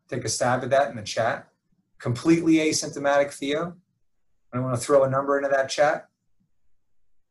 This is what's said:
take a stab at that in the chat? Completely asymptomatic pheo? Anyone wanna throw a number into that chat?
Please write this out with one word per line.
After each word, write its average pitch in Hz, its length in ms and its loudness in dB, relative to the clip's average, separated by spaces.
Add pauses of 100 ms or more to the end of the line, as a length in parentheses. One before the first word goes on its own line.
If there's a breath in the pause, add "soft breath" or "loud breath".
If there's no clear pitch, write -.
take 117 160 -8
a 117 40 -6
stab 127 360 -2
at 123 60 -6
that 139 200 2
in 123 60 -12
the 107 60 -10
chat? - 460 -4 (520)
Completely 160 560 2
asymptomatic 143 720 0
pheo? 156 460 -6 (800)
Anyone 127 180 -4
wanna 123 60 -2
throw 135 280 4
a 131 40 2
number 139 300 0
into 139 100 -2
that 135 200 2
chat? - 400 0 (1200)